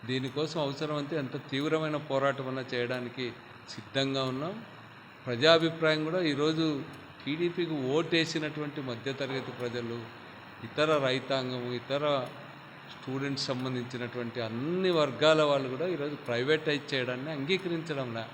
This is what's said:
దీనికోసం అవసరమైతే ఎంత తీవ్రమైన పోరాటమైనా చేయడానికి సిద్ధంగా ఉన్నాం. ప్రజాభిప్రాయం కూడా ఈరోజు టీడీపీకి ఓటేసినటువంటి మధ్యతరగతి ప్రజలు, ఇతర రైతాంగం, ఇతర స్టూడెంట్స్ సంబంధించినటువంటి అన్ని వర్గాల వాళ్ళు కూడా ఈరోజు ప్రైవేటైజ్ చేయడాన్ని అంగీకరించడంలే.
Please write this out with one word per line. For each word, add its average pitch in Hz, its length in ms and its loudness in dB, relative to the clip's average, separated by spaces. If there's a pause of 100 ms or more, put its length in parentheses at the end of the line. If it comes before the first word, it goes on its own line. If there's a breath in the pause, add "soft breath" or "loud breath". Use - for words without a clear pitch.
(100)
దీనికోసం 135 560 0
అవసరమైతే 147 560 -2
ఎంత 131 140 -4 (180)
తీవ్రమైన 151 460 2 (100)
పోరాటమైనా 135 640 2
చేయడానికి 120 520 -2 (460)
సిద్ధంగా 135 580 0
ఉన్నాం. 151 240 -2 (720)
ప్రజాభిప్రాయం 160 800 6
కూడా 175 140 0 (100)
ఈరోజు 156 340 2 (560)
టీడీపీకి 165 560 0 (200)
ఓటేసినటువంటి 156 920 0
మధ్యతరగతి 131 720 -4
ప్రజలు, 120 380 -2 (720)
ఇతర 156 360 4
రైతాంగం, 131 580 0 (160)
ఇతర 143 240 -2 (920)
స్టూడెంట్స్ 135 560 -2
సంబంధించినటువంటి 123 960 -4
అన్ని 170 500 0
వర్గాల 151 420 6 (100)
వాళ్ళు 135 240 2
కూడా 160 200 0
ఈరోజు 143 320 -4
ప్రైవేటైజ్ 143 680 2
చేయడాన్ని 127 440 -2
అంగీకరించడంలే. 151 960 -2